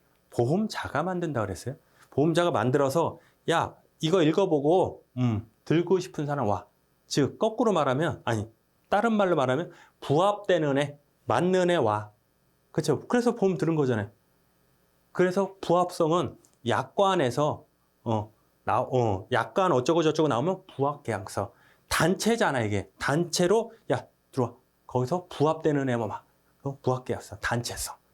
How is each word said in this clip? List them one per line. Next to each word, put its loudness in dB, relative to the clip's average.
보험자가 -2
만든다 -4
그랬어요. -6
보험자가 2
만들어서, 0
"야, 0
이거 2
읽어보고, 2
음, 0
들고 0
싶은 -8
사람 -4
와." -2
즉, 0
거꾸로 0
말하면, 0
아니, -2
다른 2
말로 2
말하면 0
부합되는 2
애, -2
맞는 2
애 2
와. 0
그쵸? 0
그래서 0
보험 0
들은 0
거잖아요. 0
그래서 0
부합성은 0
약관에서, 0
어, -2
나, 0
어, 0
약관 0
어쩌고 2
저쩌고 2
나오면 -2
부합계약서. -6
단체잖아, 0
이게. -2
단체로, 0
"야, -2
들어와." -2
거기서 -2
부합되는 0
애만 -2
와. -10
그럼 -8
부합계약서, -6
단체성. -6